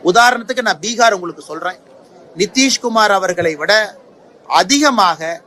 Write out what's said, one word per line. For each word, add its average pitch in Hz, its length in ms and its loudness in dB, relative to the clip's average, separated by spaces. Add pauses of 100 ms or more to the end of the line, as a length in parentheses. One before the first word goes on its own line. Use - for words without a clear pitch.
உதாரணத்துக்கு 240 560 2
நான் 196 200 -4
பீகார் 226 300 2
உங்களுக்கு 170 300 -8
சொல்றேன், 170 360 -10 (600)
நிதிஷ்குமார் 226 720 0
அவர்களை 180 460 0
விட 196 420 0 (500)
அதிகமாக 185 1000 0